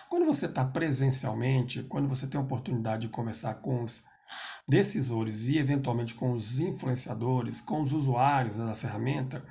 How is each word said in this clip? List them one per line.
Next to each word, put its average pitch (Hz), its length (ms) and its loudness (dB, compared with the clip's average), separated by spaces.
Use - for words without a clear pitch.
Quando 349 180 2
você - 220 4
tá - 160 0
presencialmente, 131 1200 0
quando 139 240 -2
você 135 200 0
tem 143 120 -2
a 135 40 0
oportunidade 113 600 -2
de 110 60 -6
conversar 113 460 -2
com 123 280 -4
os - 200 0
decisores 117 760 2
e 151 100 2
eventualmente 131 560 0
com 127 180 -2
os 120 280 0
influenciadores, 123 1000 0
com - 220 -4
os 131 100 0
usuários, 135 640 2
né, 113 100 -4
da 110 100 -4
ferramenta, 131 760 -4